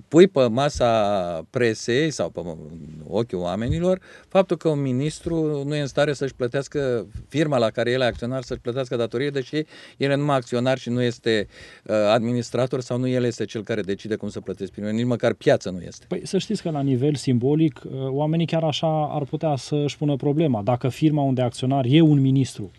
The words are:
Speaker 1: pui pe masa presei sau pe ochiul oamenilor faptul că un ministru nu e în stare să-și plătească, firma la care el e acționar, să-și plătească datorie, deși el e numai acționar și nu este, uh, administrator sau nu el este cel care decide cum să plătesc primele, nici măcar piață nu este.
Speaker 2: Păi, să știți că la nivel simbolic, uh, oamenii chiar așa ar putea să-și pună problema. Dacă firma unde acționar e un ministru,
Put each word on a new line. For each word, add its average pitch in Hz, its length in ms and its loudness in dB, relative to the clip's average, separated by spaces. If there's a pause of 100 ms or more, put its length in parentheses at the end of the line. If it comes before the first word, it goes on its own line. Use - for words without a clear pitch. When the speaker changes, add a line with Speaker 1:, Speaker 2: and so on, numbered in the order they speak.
Speaker 1:
pui 175 200 10
pe 131 200 4
masa 107 1040 0
presei 120 600 0
sau 87 180 -4
pe - 100 -10 (680)
ochiul 95 320 -2
oamenilor 139 600 -2 (280)
faptul 190 300 2
că - 120 -4
un 143 120 0
ministru 151 840 -2
nu 147 100 -4
e 147 60 -2
în 143 60 -4
stare 147 260 0
să-și 135 220 -6
plătească, 127 720 -4 (200)
firma 151 300 0
la 113 120 4
care 117 220 0
el 131 100 0
e 127 40 4
acționar, 120 380 -4
să-și 120 160 -8
plătească 123 360 -4
datorie, 120 340 -2
deși 139 260 -6 (420)
el 139 140 0
e 139 40 2
numai 143 200 2
acționar 127 420 0
și 117 120 -10
nu 120 120 0
este, 113 460 0 (360)
uh, 107 120 -2
administrator 120 880 2
sau 123 160 -4
nu 127 100 -2
el 127 160 0
este 113 220 -2
cel 107 180 -8
care 107 180 -4
decide 98 340 -4
cum 104 140 -6
să 101 100 -10
plătesc 95 320 -8
primele, 104 220 -6
nici 117 120 0
măcar 123 280 0
piață - 360 2
nu 90 120 -6
este. - 260 -16
Speaker 2:
Păi, - 160 -6
să 190 140 -4
știți 196 240 -4
că 170 80 -4
la 147 120 -2
nivel 139 340 2
simbolic, 139 680 2
uh, - 60 -14 (180)
oamenii 151 360 0
chiar 160 180 0
așa 156 480 0
ar 143 120 -4
putea 151 320 -2
să-și 147 420 -2
pună 147 180 0
problema. 143 460 0
Dacă 123 260 0
firma 151 340 2
unde 131 200 2
acționar 131 460 0
e 151 140 6
un 151 200 6
ministru, 131 580 0